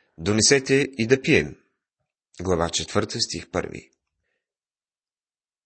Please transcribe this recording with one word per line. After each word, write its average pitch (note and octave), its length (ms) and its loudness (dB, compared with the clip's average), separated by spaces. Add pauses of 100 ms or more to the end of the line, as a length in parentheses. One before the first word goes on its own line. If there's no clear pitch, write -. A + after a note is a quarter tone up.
(180)
„Донесете C3+ 720 2 (100)
и A2+ 80 0
да C3 160 4
пием.“ D#2+ 340 2 (840)
Глава E2+ 300 0
четвърта, G#2+ 500 -4
стих - 300 -8
първи. - 400 -8 (1800)